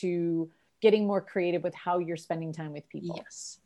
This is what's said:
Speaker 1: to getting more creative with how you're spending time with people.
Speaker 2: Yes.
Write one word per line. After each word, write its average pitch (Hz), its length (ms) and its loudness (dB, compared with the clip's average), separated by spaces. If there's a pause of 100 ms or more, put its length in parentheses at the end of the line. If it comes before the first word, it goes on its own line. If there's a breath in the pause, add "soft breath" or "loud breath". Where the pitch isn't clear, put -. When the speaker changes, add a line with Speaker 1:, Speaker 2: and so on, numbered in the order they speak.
Speaker 1:
to 170 500 0 (300 soft breath)
getting 214 260 6
more 202 140 2
creative 175 440 0
with 180 100 -2
how 180 240 0
you're 170 180 -2
spending 165 360 -4
time 156 200 -8
with 147 160 -12
people. 170 300 -8
Speaker 2:
Yes. - 480 -16